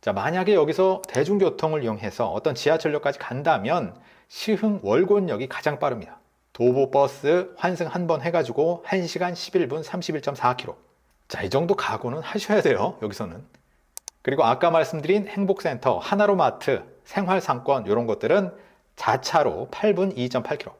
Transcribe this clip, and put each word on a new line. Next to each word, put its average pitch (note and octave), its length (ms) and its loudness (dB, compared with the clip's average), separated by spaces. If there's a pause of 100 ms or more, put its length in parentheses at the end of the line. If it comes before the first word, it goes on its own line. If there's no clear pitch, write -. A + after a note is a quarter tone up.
자, G#2 120 -2
만약에 F3 400 0
여기서 F#3 540 2
대중교통을 D#3 760 0
이용해서 G#2+ 460 -4
어떤 G#2+ 240 -2
지하철역까지 D3 640 0
간다면 C3+ 760 -2 (320)
시흥 G#3 560 -2
월곤역이 D3+ 680 2
가장 - 300 -4
빠릅니다. A#2+ 400 -4 (340)
도보버스 C#3 1040 2
환승 F3 300 -2
한 F3+ 180 -4
번 D#3+ 160 0
해가지고 D#3+ 640 0
한 F#3 220 -2
시간 F3 260 -4
십일 E3+ 340 -2
분 D3 140 -6
삼십일 D#3 400 -6
점 - 140 -4
사 B2+ 200 2
킬로. - 220 -12 (500)
자, - 140 -8
이 G2 80 -4
정도 E3+ 260 2
각오는 B2 460 -4
하셔야 G#3 400 0
돼요, A2 400 2
여기서는. G2+ 420 -8 (800)
그리고 C3+ 220 2
아까 B2 260 4
말씀드린 E3 580 2
행복센터, E3 720 0
하나로마트, F3 840 2 (200)
생활상권, C#3 840 -2
요런 A#2 180 2
것들은 C3+ 480 2 (420)
자차로 B2 760 0
팔 G#3 240 0
분 F#3 200 0
이점팔 B2 440 -4
킬로. - 200 -14